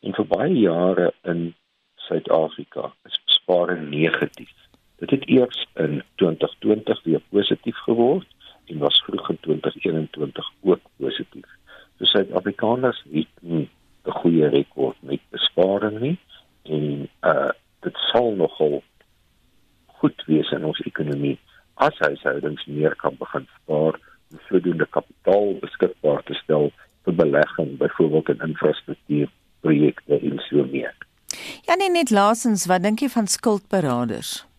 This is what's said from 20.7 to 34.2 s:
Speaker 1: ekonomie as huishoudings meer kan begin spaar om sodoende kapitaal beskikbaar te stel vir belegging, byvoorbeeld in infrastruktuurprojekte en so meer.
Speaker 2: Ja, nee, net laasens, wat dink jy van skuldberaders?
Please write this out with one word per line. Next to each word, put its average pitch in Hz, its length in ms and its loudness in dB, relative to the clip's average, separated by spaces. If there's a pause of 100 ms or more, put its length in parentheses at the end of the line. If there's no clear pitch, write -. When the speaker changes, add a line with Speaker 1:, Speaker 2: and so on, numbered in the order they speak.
Speaker 1:
ekonomie 143 600 -4 (340)
as 151 240 2
huishoudings 76 680 -2
meer 73 300 0
kan - 240 -4
begin - 280 -8 (140)
spaar 78 380 0 (320)
om 80 160 -20
sodoende 85 380 0
kapitaal 101 720 0
beskikbaar - 640 -2
te - 100 -10
stel 76 380 0 (320)
vir 92 100 0
belegging, 76 640 2
byvoorbeeld 76 520 2
in - 180 -2
infrastruktuurprojekte 73 1700 -2
en 71 200 -4
so 73 320 0
meer. 62 240 -6 (680)
Speaker 2:
Ja, - 140 2
nee, 381 140 2
net 339 200 2
laasens, 214 560 4
wat 180 180 2
dink 214 160 0
jy 277 100 0
van 220 180 0
skuldberaders? 143 1160 -2 (140)